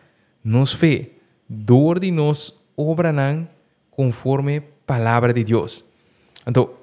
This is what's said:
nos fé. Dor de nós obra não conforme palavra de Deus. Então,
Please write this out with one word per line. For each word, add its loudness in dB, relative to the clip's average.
nos 0
fé. 0
Dor 4
de -4
nós -2
obra -2
não -2
conforme -2
palavra 2
de 0
Deus. -2
Então, 0